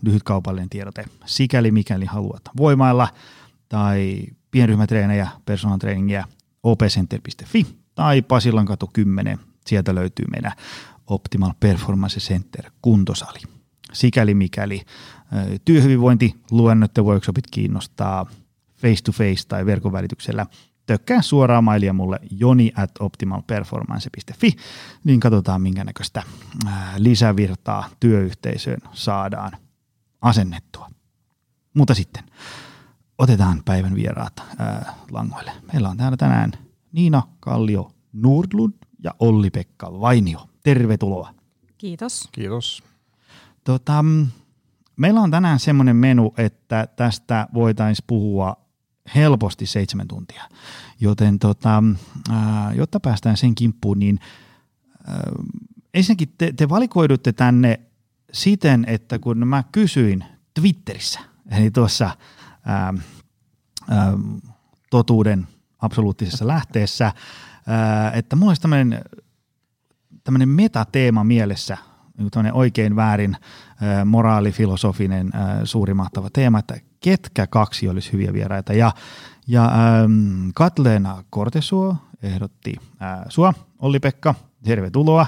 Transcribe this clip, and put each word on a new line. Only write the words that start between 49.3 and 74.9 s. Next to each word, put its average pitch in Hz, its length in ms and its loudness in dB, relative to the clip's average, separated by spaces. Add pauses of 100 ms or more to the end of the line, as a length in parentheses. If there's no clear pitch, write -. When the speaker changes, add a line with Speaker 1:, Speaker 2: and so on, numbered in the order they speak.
Speaker 1:
seitsemän 98 420 -4
tuntia. - 340 -16 (580)
Joten 104 380 2
tota, 107 420 2
mm, 110 160 4 (340)
ää, 107 420 -2
jotta 151 280 -2
päästään 110 360 0
sen 120 180 2
kimppuun, 104 440 0
niin, 101 220 2 (840)
ää, 50 140 -8 (720)
ensinnäkin 185 440 0
te, 165 180 0
te 147 120 2
valikoidutte 160 640 2
tänne 123 480 2 (520)
siten, 156 560 2
että 113 300 -4
kun 120 300 -2
mä 135 240 0
kysyin 113 520 2 (300)
Twitterissä, - 680 -2 (300)
eli 107 200 2
tuossa, 110 400 0 (540)
ää, 95 300 -2 (960)
ää, 98 220 2 (800)
totuuden 107 580 2 (300)
absoluuttisessa 107 680 -4
lähteessä, 117 680 -2 (540)
ää, 110 440 0
että 113 260 -4
mulla 196 140 4
olisi 160 120 0
tämmönen, 135 380 0 (1200)
tämmönen 131 240 2
metateema 127 760 2
mielessä, 107 540 0 (400)
niinku 101 120 -4
tämmönen 110 240 0
oikein 110 420 2
väärin, 104 400 0 (440)
ää, 101 240 0
moraalifilosofinen, 101 1300 0